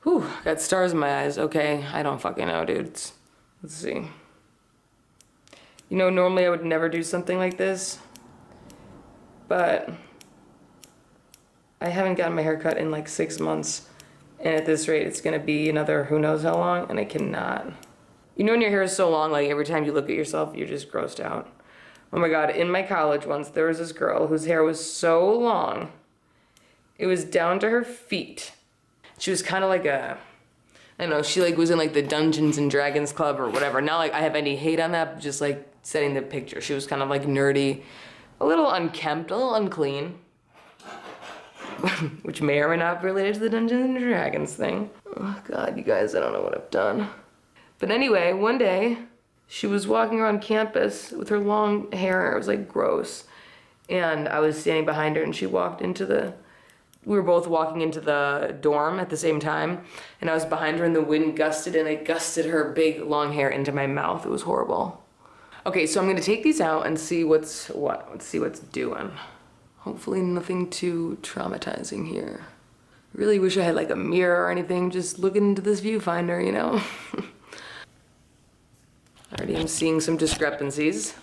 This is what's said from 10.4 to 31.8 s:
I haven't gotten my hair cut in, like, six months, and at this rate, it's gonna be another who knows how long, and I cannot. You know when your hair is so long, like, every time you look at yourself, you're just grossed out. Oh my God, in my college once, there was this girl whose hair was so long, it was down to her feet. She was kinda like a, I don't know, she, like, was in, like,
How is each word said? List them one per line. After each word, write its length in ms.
I 80
haven't 260
gotten 200
my 60
hair 160
cut 200
in, 120
like, 200
six 300
months, 500
and 160
at 100
this 220
rate, 200
it's 140
gonna 180
be 300
another 360
who 140
knows 240
how 120
long, 340
and 100
I 60
cannot. 680
You 80
know 80
when 80
your 80
hair 140
is 120
so 140
long, 220
like, 180
every 160
time 180
you 80
look 180
at 60
yourself, 400
you're 120
just 240
grossed 280
out. 300
Oh 60
my 100
God, 220
in 200
my 120
college 420
once, 240
there 160
was 140
this 120
girl 360
whose 180
hair 180
was 160
so 360
long, 640
it 100
was 180
down 340
to 100
her 140
feet. 680
She 120
was 100
kinda 260
like 180
a, 340
I 40
don't 60
know, 140
she, 180
like, 160
was 140
in, 80
like, 140